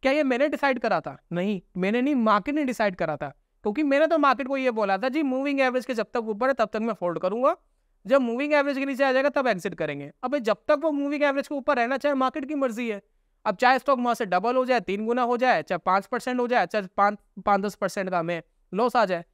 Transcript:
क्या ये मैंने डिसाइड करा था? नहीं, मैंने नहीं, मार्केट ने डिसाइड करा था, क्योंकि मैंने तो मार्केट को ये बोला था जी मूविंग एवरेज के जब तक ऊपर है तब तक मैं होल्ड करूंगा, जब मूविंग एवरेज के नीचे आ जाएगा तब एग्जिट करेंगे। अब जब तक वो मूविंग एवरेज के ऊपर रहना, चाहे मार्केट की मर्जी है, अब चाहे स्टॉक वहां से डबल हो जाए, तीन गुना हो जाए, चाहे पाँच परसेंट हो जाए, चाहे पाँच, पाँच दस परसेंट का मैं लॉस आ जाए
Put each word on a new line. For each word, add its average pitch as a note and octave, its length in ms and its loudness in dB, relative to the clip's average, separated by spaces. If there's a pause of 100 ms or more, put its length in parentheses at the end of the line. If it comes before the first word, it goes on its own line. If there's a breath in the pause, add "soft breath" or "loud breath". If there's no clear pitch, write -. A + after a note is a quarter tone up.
क्या C4+ 80 2
ये D4+ 120 2
मैंने C4 260 2
डिसाइड C4+ 300 0
करा G3 220 0
था? C#3 160 -12 (140)
नहीं, F3+ 300 -2 (160)
मैंने G3+ 240 0
नहीं, C#4+ 140 0
मार्केट A3 400 2
ने D4+ 100 0
डिसाइड G#3+ 300 -2
करा D#3+ 220 -4
था, C#3+ 120 -8 (340)
क्योंकि G#3+ 200 -2
मैंने C#4+ 240 4
तो E4 100 2
मार्केट C4+ 300 2
को C4+ 100 -2
ये B3+ 140 0
बोला G3+ 260 0
था A#3+ 120 -2
जी D4+ 140 -2
मूविंग C#4 360 -2
एवरेज B3+ 260 0
के C4 80 -6
जब A3 200 -2
तक A#3 140 -2
ऊपर A3 200 -2
है C4+ 60 2
तब A3 200 0
तक A3 80 -2
मैं A3+ 200 -2
होल्ड F3 180 -2
करूंगा, A#3+ 360 0 (500)
जब C4 160 4
मूविंग B3+ 320 -2
एवरेज C#4+ 240 2
के C#4 80 -2
नीचे C4+ 180 -2
आ C4+ 80 2
जाएगा C4 180 2
तब C4+ 180 0
एग्जिट F#3 280 -2
करेंगे। D3 360 -6 (120)
अब B3+ 140 -2
जब G#3+ 200 0 (100)
तक D4+ 140 4
वो D#4+ 100 0
मूविंग C#4+ 320 -2
एवरेज C#4 240 0
के D4+ 80 -8
ऊपर C#4 200 0
रहना, B3 220 0
चाहे C#4+ 180 0
मार्केट C4 320 -2
की D4+ 80 -6
मर्जी B3 340 -2
है, G3+ 120 -6 (440)
अब G#3+ 100 0
चाहे B3+ 240 4
स्टॉक C4+ 200 0
वहां A#3+ 160 0
से A3+ 100 -4
डबल F#3+ 300 0
हो B3+ 100 2
जाए, B3 140 2
तीन G3+ 260 -4
गुना A#3+ 160 0
हो A#3+ 160 0
जाए, A3+ 260 2
चाहे F3 220 -4
पाँच F#3+ 200 2
परसेंट B3 340 -4
हो A#3+ 80 0
जाए, A3+ 200 2
चाहे G3+ 200 -2 (100)
पाँच, G3+ 200 4 (280)
पाँच G3+ 160 2
दस G3+ 140 -4
परसेंट F#3+ 340 -4
का F3 140 0
मैं E3+ 180 -4 (320)
लॉस A3+ 220 0
आ A3+ 100 6
जाए F3 280 -4